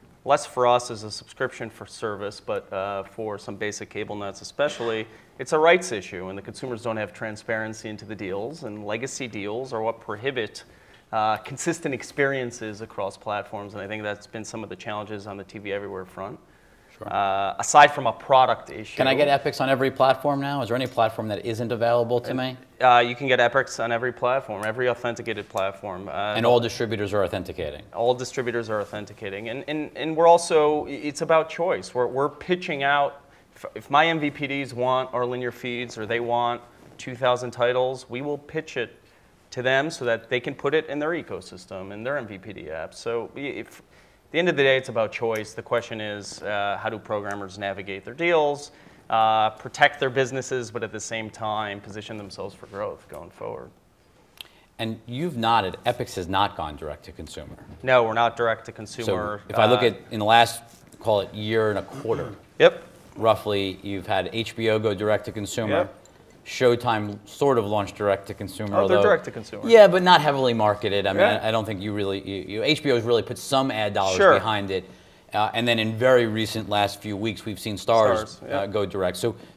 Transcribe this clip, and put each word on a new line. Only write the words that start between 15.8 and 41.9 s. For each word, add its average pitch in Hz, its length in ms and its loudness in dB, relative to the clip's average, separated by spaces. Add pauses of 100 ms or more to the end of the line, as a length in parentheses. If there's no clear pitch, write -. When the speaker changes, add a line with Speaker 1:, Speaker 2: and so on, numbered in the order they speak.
Speaker 1:
front. 98 340 -12 (580)
Speaker 2:
Sure. - 160 -10
Speaker 1:
Uh, 98 460 0
aside 147 340 8
from 131 140 6
a 113 40 6
product 123 600 2
issue. 104 260 -12
Speaker 2:
Can 131 100 4
I 135 60 4
get 143 160 4
Epix 139 320 0
on 135 80 2
every 135 200 2
platform 135 520 2
now? 139 200 -2
Is 113 60 -4
there 117 80 0
any 131 100 0
platform 110 440 0
that 101 160 -4
isn't 113 260 -4
available 117 480 2
to 120 120 -6
Speaker 1:
And, 127 60 -2
Speaker 2:
me? 127 200 -6 (240)
Speaker 1:
uh, 123 180 8
you 120 160 2
can 139 120 -4
get 127 120 6
Epix 123 420 2
on 117 120 0
every 123 180 0
platform, 120 540 -2
every 123 240 -2
authenticated 113 580 -4
platform. 98 640 -6
Uh, 101 260 -4
Speaker 2:
And 113 100 0
all 120 140 6
distributors 107 540 -4
are 101 100 2
authenticating? 85 600 -6 (100)
Speaker 1:
All 120 200 2
distributors 120 560 -6
are 107 120 -2
authenticating. 101 640 -10
And, 131 220 -8
and, 151 260 -6
and 156 180 -6
we're 165 140 6
also, 156 600 6
i-, - 20 -8
it's 143 320 -6
about 160 280 2
choice. 165 460 -4
We're, 123 120 2
we're 131 200 0
pitching 165 560 -4
out, 143 380 0 (340)
if, - 100 -16 (100)
if 110 140 -14
my 151 180 6
M 165 120 2
V 147 100 0
P 143 180 -6
Ds 135 260 -6
want 127 400 0
our 123 120 0
linear 123 280 -4
feeds 120 440 -8
or 110 80 -8
they 117 140 0
want 120 420 0 (360)
two 131 180 -12
thousand 123 360 0
titles, 127 580 0
we 123 120 -8
will 147 180 -4
pitch 156 360 -10
it 113 220 -6 (540)
to 127 100 -8
them 135 280 2
so 160 140 -8
that 113 260 0
they 123 120 0
can 143 120 -6
put 143 200 -4
it 160 140 0
in 143 120 -6
their 151 120 -2
ecosystem, 98 840 -10